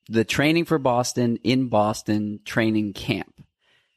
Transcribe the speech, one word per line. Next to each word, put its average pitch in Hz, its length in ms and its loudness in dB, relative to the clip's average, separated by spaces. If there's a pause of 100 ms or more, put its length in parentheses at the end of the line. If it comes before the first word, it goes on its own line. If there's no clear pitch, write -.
(120)
the 110 140 2
Training 156 400 2
for 160 140 0
Boston, 120 640 0
in 131 240 2
Boston 107 760 0
training 107 500 0
camp. - 500 -8 (540)